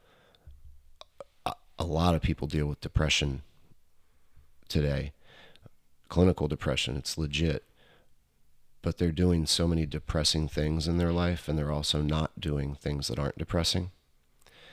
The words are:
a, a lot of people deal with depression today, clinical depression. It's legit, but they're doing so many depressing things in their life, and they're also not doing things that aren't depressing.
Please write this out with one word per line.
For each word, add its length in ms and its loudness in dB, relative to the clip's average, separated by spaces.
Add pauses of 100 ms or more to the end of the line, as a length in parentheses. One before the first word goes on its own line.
(1500)
a, 80 -4 (260)
a 40 0
lot 320 4
of 60 0
people 260 -2
deal 200 0
with 140 -6
depression 600 0 (1300)
today, 440 0 (960)
clinical 400 4
depression. 500 -2
It's 200 -6
legit, 460 0 (1200)
but 140 -2
they're 140 2
doing 340 4
so 220 2
many 180 2
depressing 640 0
things 400 0
in 100 2
their 140 2
life, 360 0
and 100 -2
they're 140 -2
also 300 0
not 380 -2
doing 360 -2
things 320 -4
that 120 -4
aren't 180 -4
depressing. 540 -2 (800)